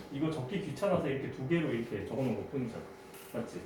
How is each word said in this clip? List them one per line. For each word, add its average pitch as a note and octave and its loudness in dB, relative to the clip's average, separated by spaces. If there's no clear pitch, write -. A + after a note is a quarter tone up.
이거 D3+ 2
적기 E3+ 0
귀찮아서 E3 2
이렇게 - 0
두 C3 -4
개로 D#3+ 4
이렇게 A#2 0
적어놓은 A#2 2
것 G2 -4
뿐이잖아. B2 -2
맞지? - -4